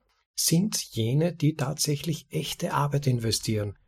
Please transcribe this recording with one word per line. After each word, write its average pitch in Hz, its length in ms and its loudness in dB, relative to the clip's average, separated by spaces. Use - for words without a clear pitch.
sind 196 480 2
jene, 139 520 0
die 151 200 2
tatsächlich 147 760 -2
echte - 420 -4
Arbeit 143 340 2
investieren. 110 720 0